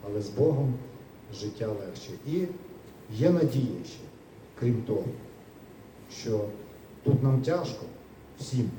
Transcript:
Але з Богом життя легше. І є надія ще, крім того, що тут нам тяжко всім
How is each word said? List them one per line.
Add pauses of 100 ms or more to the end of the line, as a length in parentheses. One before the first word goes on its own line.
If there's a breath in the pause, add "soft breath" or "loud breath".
Але
з
Богом (600)
життя
легше. (160)
І (680)
є
надія
ще, (560)
крім
того, (1080)
що (580)
тут
нам
тяжко (560)
всім